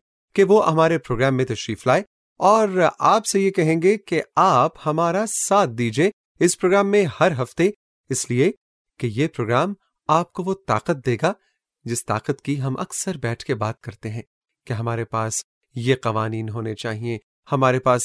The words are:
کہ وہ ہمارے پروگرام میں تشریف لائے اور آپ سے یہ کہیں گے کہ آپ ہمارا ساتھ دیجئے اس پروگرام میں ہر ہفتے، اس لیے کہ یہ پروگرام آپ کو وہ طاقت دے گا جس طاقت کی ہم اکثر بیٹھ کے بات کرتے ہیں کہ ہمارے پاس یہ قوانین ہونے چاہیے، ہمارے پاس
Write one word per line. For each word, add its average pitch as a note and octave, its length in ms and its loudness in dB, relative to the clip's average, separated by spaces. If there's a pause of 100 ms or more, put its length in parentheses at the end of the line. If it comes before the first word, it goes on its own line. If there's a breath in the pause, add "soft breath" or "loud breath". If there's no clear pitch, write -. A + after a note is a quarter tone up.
(360)
کہ G3 80 6
وہ G3 280 8
ہمارے D#3+ 260 4
پروگرام C3 400 0
میں B2+ 80 2
تشریف A2 420 -6
لائے D#3 160 4 (340)
اور G#3 320 4 (300)
آپ G3+ 260 2
سے G3+ 140 0
یہ G3 120 2
کہیں E3 300 0
گے G3+ 160 4
کہ E3+ 240 -4 (140)
آپ D#3+ 360 4 (140)
ہمارا E3+ 420 -2
ساتھ F#3+ 420 0
دیجئے A#2 400 -2 (300)
اس F3 200 0
پروگرام G3+ 320 2
میں G3+ 140 2 (140)
ہر F3 120 2 (100)
ہفتے، E3+ 280 -2 (400)
اس - 220 -6
لیے C3+ 200 2 (480)
کہ B2 80 -4
یہ A#2+ 200 -2
پروگرام B2+ 460 -2 (340)
آپ E3 260 0
کو F3+ 100 -10
وہ F#3+ 100 -4 (140)
طاقت - 380 -4
دے A#2+ 160 -2
گا F3+ 120 0 (520)
جس A#2 200 -6
طاقت A2 360 -6
کی C#3 200 -6
ہم C3 180 -4
اکثر - 380 -8
بیٹھ A#2 280 -8
کے B2 100 -4
بات A2 260 -6
کرتے - 280 -14
ہیں A2 120 -10 (460)
کہ B2+ 60 -6
ہمارے A#2 320 -6
پاس A2+ 280 -6 (420)
یہ B2 260 0
قوانین A2 480 -4
ہونے A2 260 -10
چاہیے، A2+ 420 -8 (340)
ہمارے C3 280 2
پاس B2 260 0